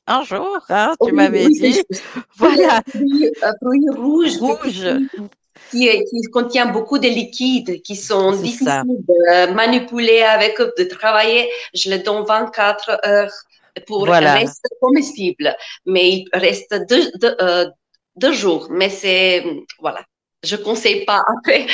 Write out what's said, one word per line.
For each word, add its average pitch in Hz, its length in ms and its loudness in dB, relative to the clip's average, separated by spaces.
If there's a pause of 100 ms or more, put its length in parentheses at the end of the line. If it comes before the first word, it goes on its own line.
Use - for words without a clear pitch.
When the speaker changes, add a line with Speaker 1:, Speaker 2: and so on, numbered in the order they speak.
Speaker 1:
un 269 160 -2
jour, 359 340 -6 (100)
hein, 214 320 0
tu 247 60 4
Speaker 2:
Oui, - 60 -2
Speaker 1:
m'avais 294 340 2
Speaker 2:
oui, 302 80 6
c'est - 160 0
Speaker 1:
dit. - 40 2 (140)
Speaker 2:
juste. 190 140 -10 (160)
Speaker 1:
<laughs> - 200 -18
Voilà. 311 520 4
Speaker 2:
Fruits, 277 360 0 (180)
euh, 214 80 0 (100)
fruits 269 240 2 (100)
rouges, 294 420 0
Speaker 1:
Rouges. 226 440 -4
Speaker 2:
petits, 269 260 -2 (640)
qui, 247 180 2
qui 220 340 0 (100)
contient 240 340 0
beaucoup 226 320 -2
de 240 80 0
liquides, 233 760 -2
qui 202 120 -12
sont 196 380 0
Speaker 1:
C'est 226 320 -4
ça. 139 180 0
Speaker 2:
difficiles 127 240 -4
de 175 480 4
manipuler 233 680 2
avec, 214 360 2
de 226 300 -2
travailler, 220 600 0 (240)
je - 160 -4
les 190 120 -2
donne 208 240 -4
vingt-quatre 214 640 -2 (160)
heures 202 240 2 (560)
pour 196 200 -2
Speaker 1:
Voilà. 156 280 6
Speaker 2:
rester - 340 -2 (120)
comestible. 220 720 0 (320)
Mais 185 240 4
il 190 220 -4
reste 190 420 -2 (140)
deux, 277 320 2
deux, 233 200 0
euh, 175 260 0 (500)
deux 262 160 2
jours. 196 380 -2
Mais 185 200 0
c'est, 185 540 0 (340)
voilà. 135 240 -8 (400)
Je 180 140 -6
conseille 208 480 -2
pas 202 180 0 (140)
après - 380 0